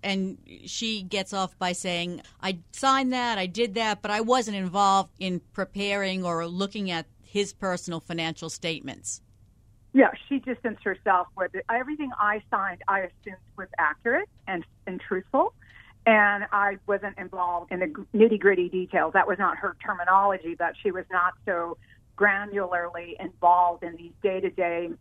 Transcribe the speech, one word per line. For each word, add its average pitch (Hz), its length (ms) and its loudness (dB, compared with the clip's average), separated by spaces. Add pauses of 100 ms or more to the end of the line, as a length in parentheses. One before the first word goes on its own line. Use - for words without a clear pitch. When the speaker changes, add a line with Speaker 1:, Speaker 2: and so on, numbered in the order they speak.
Speaker 1:
And 196 380 -2 (260)
she 220 380 -4
gets 190 280 -4
off 190 280 -4
by 180 140 0
saying, 175 500 -4 (180)
"I 190 160 -2 (140)
signed 269 420 2
that, 240 240 0
I 185 80 0
did 196 300 -2
that, 214 260 0
but 208 80 -6
I 208 120 0
wasn't 220 360 2
involved 196 640 4
in 185 220 -4 (120)
preparing 196 720 -2
or 170 220 -2
looking 196 420 -4
at 165 160 -4 (160)
his 202 320 -4
personal 180 460 -4
financial 165 500 -6
statements." - 720 -8 (720)
Speaker 2:
Yeah, - 200 8 (160)
she 277 120 -2
distanced 233 440 -8
herself 185 520 0
with 185 200 -4
it. 190 140 -8
Everything 262 500 -4
I 208 320 0
signed, 196 360 -2
I 196 120 2
assumed 185 380 -10 (200)
was 185 100 -10 (100)
accurate 233 520 0 (180)
and, 180 160 -6 (220)
and 185 160 -8
truthful. 262 520 0 (520)
And 208 460 4
I 202 260 0 (100)
wasn't 202 300 -2
involved 175 540 -4
in 180 80 -4
the 180 80 0 (280)
nitty-gritty 202 540 6
details. 180 440 0
That 190 140 4
was 190 120 -2
not 190 180 0
her 185 260 -6
terminology, 190 760 2
but 165 240 -2
she 196 100 0
was 185 200 -8
not 185 220 0 (120)
so 170 320 -4 (400)
granularly 180 1040 -2
involved 175 640 4
in 170 120 -8
these - 260 -18
day-to-day 180 800 -2